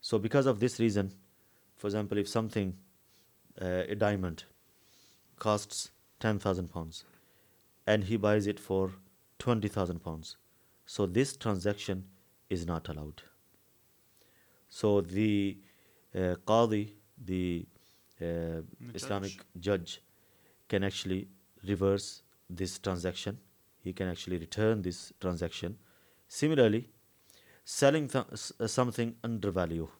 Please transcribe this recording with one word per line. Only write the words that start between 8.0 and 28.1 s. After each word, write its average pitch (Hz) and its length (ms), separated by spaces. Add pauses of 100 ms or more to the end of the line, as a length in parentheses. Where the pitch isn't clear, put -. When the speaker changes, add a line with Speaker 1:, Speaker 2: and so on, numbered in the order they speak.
Speaker 1:
he 110 100
buys 104 320
it 101 120
for 95 340 (460)
twenty 110 280
thousand 90 360
pounds, 80 340 (480)
so - 200
this 117 300
transaction 98 720 (440)
is 87 160
not 82 240
allowed. 76 340 (1500)
So 104 320
the, 101 560 (580)
uh, 90 200 (120)
qadi, 107 460 (320)
the, 90 400 (560)
uh, - 20
Speaker 2:
The 82 400 (300)
Speaker 1:
Islamic 98 380 (280)
Speaker 2:
judge. 90 400
Speaker 1:
judge, - 20 (680)
can 98 160
actually 95 420 (400)
reverse 98 540 (280)
this 90 300
transaction. 92 580 (460)
He 92 80
can 92 160
actually 90 300
return 107 440
this 90 380
transaction. 87 580 (520)
Similarly, 131 600 (760)
selling 143 420
th-, 123 240